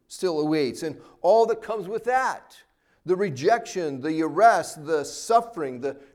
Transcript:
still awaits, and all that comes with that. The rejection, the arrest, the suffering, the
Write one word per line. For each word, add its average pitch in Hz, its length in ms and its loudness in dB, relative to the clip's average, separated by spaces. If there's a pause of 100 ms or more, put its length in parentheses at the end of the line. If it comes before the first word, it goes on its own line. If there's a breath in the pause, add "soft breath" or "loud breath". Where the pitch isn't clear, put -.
still 175 320 -4
awaits, 151 460 0
and 147 160 -8 (220 loud breath)
all 220 240 6
that 226 140 -2
comes 208 280 -8
with 220 160 -8
that. 240 520 -2 (480)
The 180 120 0
rejection, 175 840 -2
the 156 220 -2
arrest, 160 640 2
the 156 160 0
suffering, 165 800 -2
the 143 140 -4 (200 loud breath)